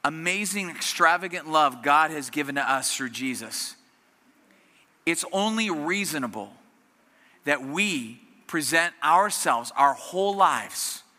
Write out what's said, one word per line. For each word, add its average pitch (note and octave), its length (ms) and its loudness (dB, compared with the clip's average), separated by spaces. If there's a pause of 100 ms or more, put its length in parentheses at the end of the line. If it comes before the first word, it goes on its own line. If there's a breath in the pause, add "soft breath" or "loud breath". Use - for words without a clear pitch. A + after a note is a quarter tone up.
amazing, F3+ 640 -2
extravagant E3+ 760 0
love D3 340 2
God D3+ 300 4
has C#3+ 180 -8
given C#3+ 260 -4
to C3 160 0
us C3 220 0
through C3 160 -6
Jesus, A2+ 640 -6 (1300 soft breath)
it's E3 260 0
only G#3+ 380 0
reasonable D3 840 -4 (920 soft breath)
that C#3+ 180 0
we C#3 580 -4 (240)
present E3 560 0
ourselves, D#3 760 2
our C#3 160 6
whole G3 420 -2
lives C#3+ 680 0 (160)